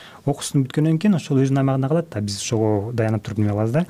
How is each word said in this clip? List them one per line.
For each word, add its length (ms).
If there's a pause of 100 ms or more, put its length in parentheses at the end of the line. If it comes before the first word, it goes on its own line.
(260)
окуусун 380
бүткөндөн 360
кийин 160
ошол 280
өзүнүн 160
аймагына 300
калат 220
да. 100
Биз 180
ошого 540
даянып 300
туруп 160
неме 120
кылабыз 200
да. 180